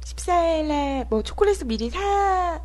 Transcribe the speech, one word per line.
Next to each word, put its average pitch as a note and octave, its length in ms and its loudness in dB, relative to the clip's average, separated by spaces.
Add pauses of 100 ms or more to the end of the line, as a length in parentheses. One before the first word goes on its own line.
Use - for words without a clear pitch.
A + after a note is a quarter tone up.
십사 - 380 0 (120)
일 D#4 140 0
날 C#4 420 0
뭐, A3 120 2
초콜릿을 G4 440 0
미리 A3+ 240 -2
사, F#4+ 760 0